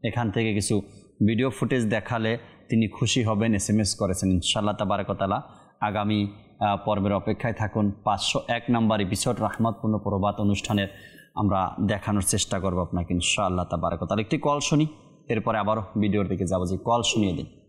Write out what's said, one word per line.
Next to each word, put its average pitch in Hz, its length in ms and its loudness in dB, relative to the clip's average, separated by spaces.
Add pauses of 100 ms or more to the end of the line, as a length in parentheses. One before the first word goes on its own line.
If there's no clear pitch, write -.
এখান 117 280 -2
থেকে 110 220 0
কিছু 101 280 0 (460)
ভিডিও 117 220 2
ফুটেজ 120 400 0
দেখালে 113 480 0 (320)
তিনি 113 180 2
খুশি 117 360 0
হবেন, 110 300 2
এসএমএস 104 460 0
করেছেন। 95 320 0
ইনশাআল্লাহ 101 440 0
তাবারাক 101 340 -2
ওয়া 98 80 -2
তাআলা 101 240 0 (400)
আগামী, 104 460 0 (320)
আহ, 101 260 2
পর্বের 101 280 2
অপেক্ষায় 110 400 -2
থাকুন। 104 380 0 (120)
পাঁচশো 104 440 0
এক 117 240 -2
নম্বর 110 300 4
এপিসোড 101 400 0
রহমতপূর্ণ 107 560 0
প্রভাত 101 440 0
অনুষ্ঠানের 101 460 2 (480)
আমরা 95 360 2 (160)
দেখানোর 104 340 0
চেষ্টা 98 380 -2
করব 90 220 0
আপনাকে, 87 320 -2
ইনশাআল্লাহ 90 520 0
তাবারাক 85 360 -2
ওয়া 90 60 -6
তাআলা। 104 140 0
একটি 151 160 -2
কল 147 220 0
শুনি, 156 280 2 (420)
এরপরে 110 280 0
আবারও 107 240 0 (180)
ভিডিওর 101 280 2
দিকে 92 180 -2
যাবো। 90 200 0
যে 92 120 -2
কল 117 240 2
শুনিয়ে 101 320 2
দিন। 76 120 -6 (240)